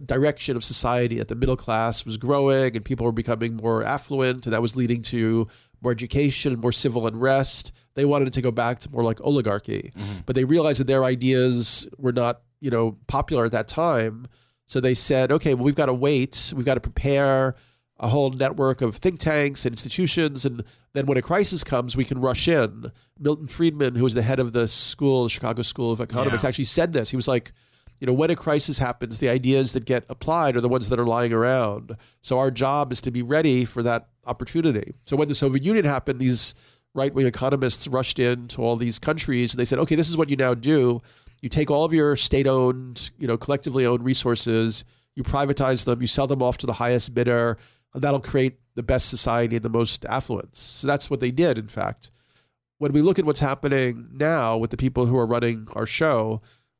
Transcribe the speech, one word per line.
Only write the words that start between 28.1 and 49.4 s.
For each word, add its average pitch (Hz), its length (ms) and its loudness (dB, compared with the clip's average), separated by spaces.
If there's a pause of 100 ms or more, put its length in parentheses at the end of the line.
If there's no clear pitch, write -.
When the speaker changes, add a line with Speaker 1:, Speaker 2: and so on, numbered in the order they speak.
Speaker 1:
"When 156 160 2
a 170 60 2
crisis 151 420 0
happens, 120 400 -4
the 123 120 0
ideas 131 440 2
that 120 120 -4
get 123 220 -2
applied 151 480 0
are 120 60 2
the 123 80 0
ones 123 200 0
that 120 100 0
are 120 80 0
lying 117 260 2
around. 113 640 0 (240)
So - 160 -2
our 135 140 2
job 135 400 0
is 120 100 -2
to 135 100 -6
be 120 120 -4
ready 131 420 2
for 120 160 -6
that 117 280 -2 (180)
opportunity." 127 640 -2 (120)
So 147 100 -2
when 147 140 2
the 143 40 -2
Soviet 135 300 0
Union 202 220 2
happened, 139 340 0
these 127 340 0 (400)
right-wing 135 320 0
economists 131 640 0
rushed 131 320 -2
into 123 420 -2
all 117 140 2
these 117 240 -4
countries 127 520 0
and 123 80 -2
they 123 60 0
said, 131 140 0
"Okay, 156 160 2
this 156 140 2
is 170 60 -4
what 156 140 0
you 143 60 0
now 131 180 2
do. 123 480 2 (400)
You 127 60 -8
take 151 240 0
all 151 140 4
of 160 80 0
your 147 240 4
state-owned, 127 1000 0
you 147 80 -6
know, 117 120 0
collectively 135 480 -2
owned 120 180 2
resources, 117 800 0 (320)
you 135 80 -8
privatize 139 600 0
them, 120 160 0
you 123 60 0
sell 139 200 2
them 131 160 0
off 123 140 0
to - 80 -8
the 120 80 -4
highest 120 400 0
bidder, 117 440 2 (360)
and 156 100 -4
that'll 139 160 2
create 131 360 0 (200)
the 120 80 -6
best 127 260 2
society 120 460 0